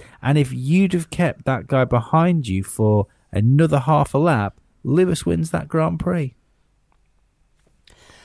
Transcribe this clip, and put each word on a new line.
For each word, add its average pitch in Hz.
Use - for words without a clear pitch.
And 139
if 127
you'd 165
have 170
kept -
that 131
guy 131
behind 156
you 95
for 104
another 139
half 147
a 135
lap, 123
Lewis 170
wins 165
that 143
Grand 160
Prix." 170